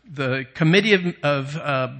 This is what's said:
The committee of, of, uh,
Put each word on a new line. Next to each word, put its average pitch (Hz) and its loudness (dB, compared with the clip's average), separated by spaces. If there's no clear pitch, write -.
The 131 -4
committee 196 4
of, 175 2
of, 143 -2
uh, 131 -2